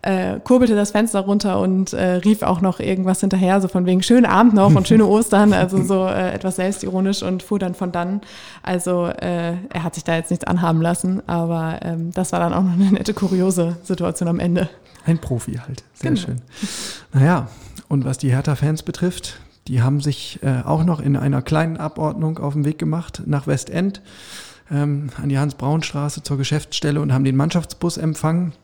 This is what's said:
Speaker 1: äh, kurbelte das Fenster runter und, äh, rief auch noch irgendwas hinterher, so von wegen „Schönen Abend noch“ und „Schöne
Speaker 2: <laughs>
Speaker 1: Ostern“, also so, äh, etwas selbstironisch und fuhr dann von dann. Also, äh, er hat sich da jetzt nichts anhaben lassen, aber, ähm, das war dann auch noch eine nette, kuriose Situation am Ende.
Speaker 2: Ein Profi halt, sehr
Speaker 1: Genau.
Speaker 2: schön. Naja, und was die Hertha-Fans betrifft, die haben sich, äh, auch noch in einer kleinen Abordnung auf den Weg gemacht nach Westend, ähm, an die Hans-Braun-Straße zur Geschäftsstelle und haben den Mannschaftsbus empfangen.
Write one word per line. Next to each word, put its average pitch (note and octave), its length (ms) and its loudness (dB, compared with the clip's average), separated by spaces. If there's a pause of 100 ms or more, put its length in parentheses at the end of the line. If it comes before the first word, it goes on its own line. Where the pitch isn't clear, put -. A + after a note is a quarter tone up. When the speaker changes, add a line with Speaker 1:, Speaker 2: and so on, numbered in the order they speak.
Speaker 1:
äh, F#3 380 -2
kurbelte B3 360 4
das G#3 160 0
Fenster G#3+ 280 0
runter G3 400 0
und, F#3+ 320 0
äh, F#3 260 0
rief G#3 240 2
auch F3 200 0
noch F#3 180 0
irgendwas F#3 400 0
hinterher, F#3+ 400 2
so G3 80 0
von F3+ 180 0
wegen F#3 160 2
„Schönen A#3+ 240 6
Abend G#3+ 280 6
noch“ G3 200 8
und F#3 140 4
„Schöne A3 180 8
Speaker 2:
<laughs> - 20 4
Speaker 1:
Ostern“, G#3 440 6
also F#3 320 2
so, F#3 220 2
äh, F#3 260 0
etwas F#3+ 240 -4
selbstironisch F#3+ 680 -2
und F#3 220 -4
fuhr G3+ 160 -2
dann F3+ 160 -4
von F3+ 160 -6
dann. F3+ 300 -4 (420)
Also, F3+ 440 -2
äh, E3+ 480 -4 (180)
er E3 100 -4
hat E3 120 -6
sich - 100 -10
da E3 100 0
jetzt E3 160 -4
nichts - 140 -4
anhaben E3 360 2
lassen, F3 460 -2
aber, E3 560 -4
ähm, E3 300 -6
das F#3 180 -4
war F3 80 -2
dann E3+ 140 0
auch F#3+ 100 2
noch F3+ 100 2
eine F#3+ 200 4
nette, - 200 -2
kuriose F3+ 680 0
Situation F3 460 -2
am F3 100 0
Ende. F3 300 0 (360)
Speaker 2:
Ein E3 140 2
Profi - 360 -6
halt, B2 280 -12 (120)
sehr - 160 -4
Speaker 1:
Genau. G#3+ 120 0
Speaker 2:
schön. B2+ 180 -6 (720)
Naja, D3+ 360 4 (400)
und C#3 160 0
was C3+ 120 -4
die C#3 140 -2
Hertha-Fans C#3+ 520 0
betrifft, - 560 -6 (280)
die C3 140 0
haben C3+ 200 2
sich, - 420 -6
äh, B2+ 200 0
auch D#3 220 0
noch D#3+ 160 0
in C#3+ 160 2
einer C3+ 240 0
kleinen D#3+ 360 -2
Abordnung D#3 600 -4
auf C#3+ 140 -4
den D3 100 0
Weg D#3 160 -2
gemacht E3 460 -4
nach C#3+ 220 -2
Westend, F3 540 -2 (680)
ähm, C#3+ 380 -2 (120)
an D3+ 80 -2
die C#3 80 0
Hans-Braun-Straße D3 880 -4
zur C#3+ 140 -4
Geschäftsstelle D3 640 -2
und C#3+ 140 0
haben C3 100 2
den C3+ 120 2
Mannschaftsbus E3 640 -2
empfangen. D#3+ 560 -2 (100)